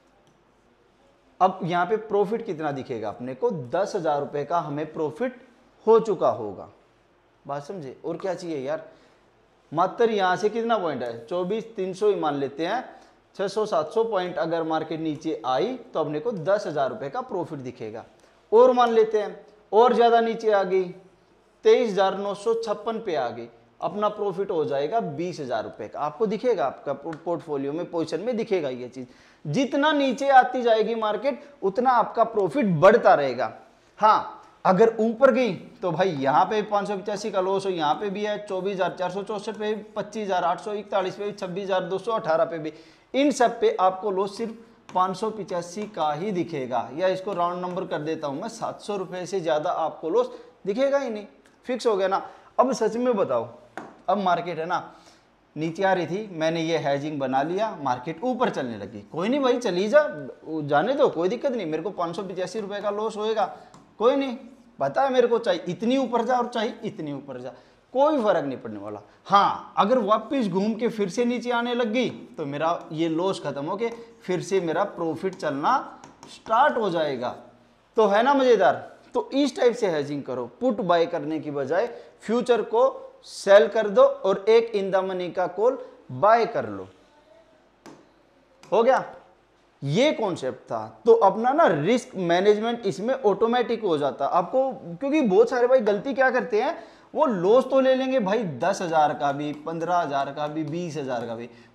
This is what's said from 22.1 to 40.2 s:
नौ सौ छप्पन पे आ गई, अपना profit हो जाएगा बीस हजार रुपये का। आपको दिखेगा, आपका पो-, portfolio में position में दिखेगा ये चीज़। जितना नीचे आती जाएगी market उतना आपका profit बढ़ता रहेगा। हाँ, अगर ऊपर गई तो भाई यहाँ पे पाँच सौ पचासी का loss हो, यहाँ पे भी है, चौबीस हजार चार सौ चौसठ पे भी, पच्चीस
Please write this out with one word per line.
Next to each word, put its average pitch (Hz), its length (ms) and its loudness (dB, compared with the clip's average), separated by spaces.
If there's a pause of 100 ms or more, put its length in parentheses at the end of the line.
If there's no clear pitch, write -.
नौ 202 180 -4
सौ 226 200 0
छप्पन 226 440 -4
पे 170 160 -4
आ 123 120 0
गई, 117 200 -12 (320)
अपना 202 300 -2
profit 202 400 -4
हो 160 140 0
जाएगा 147 360 -2
बीस 170 400 -6
हजार 120 240 -4
रुपये 107 240 -12
का। 87 120 -12
आपको 151 260 -2
दिखेगा, 202 400 0
आपका - 260 -6
पो-, 160 240 -10
portfolio 143 560 -4
में 170 180 -6
position 165 300 -4
में 233 160 -4
दिखेगा 185 320 -2
ये 123 200 -8
चीज़। 127 180 -14 (380)
जितना 277 480 0
नीचे 277 380 0
आती 254 320 6
जाएगी 220 320 2
market 220 480 -2 (200)
उतना 240 300 2
आपका 226 340 2
profit 214 400 0 (100)
बढ़ता 196 380 8
रहेगा। 127 380 0 (460)
हाँ, 208 420 2 (240)
अगर 190 360 6
ऊपर 233 320 4
गई 226 200 2 (300)
तो 185 100 0
भाई 185 180 2
यहाँ 143 340 2
पे 214 200 -2
पाँच 202 240 -2
सौ 202 80 -4
पचासी 202 340 -6
का 190 100 -2
loss 190 260 0
हो, 196 40 -2
यहाँ 165 240 0
पे 208 160 -6
भी 208 140 -6
है, 208 220 -4
चौबीस 190 280 -4
हजार 175 240 -2
चार 180 120 -4
सौ 196 120 -6
चौसठ 208 340 -8
पे 214 180 -4
भी, 208 80 -8 (140)
पच्चीस 208 280 -8